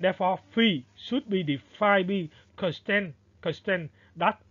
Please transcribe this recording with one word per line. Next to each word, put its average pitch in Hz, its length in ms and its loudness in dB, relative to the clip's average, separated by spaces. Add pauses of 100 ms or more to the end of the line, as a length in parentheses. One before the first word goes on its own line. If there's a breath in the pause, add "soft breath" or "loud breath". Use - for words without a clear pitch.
therefore, 185 380 0 (160)
phi 214 300 2 (120)
should - 320 -6
be 190 140 0
defined 185 640 0
be 185 240 -2 (260 soft breath)
constant, 190 580 -2 (280)
constant 175 480 -4 (260 soft breath)
that 175 240 0 (100)